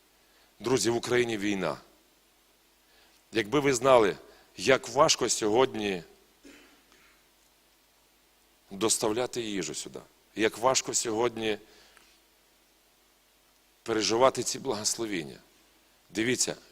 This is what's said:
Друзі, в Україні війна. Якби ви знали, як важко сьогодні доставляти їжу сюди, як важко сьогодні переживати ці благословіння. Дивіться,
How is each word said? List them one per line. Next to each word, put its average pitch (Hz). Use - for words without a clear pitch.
Друзі, 113
в 120
Україні 117
війна. 95
Якби 110
ви 139
знали, 117
як 123
важко 127
сьогодні 107
доставляти 110
їжу 95
сюди, 67
як 104
важко 127
сьогодні 113
переживати 113
ці -
благословіння. 104
Дивіться, 110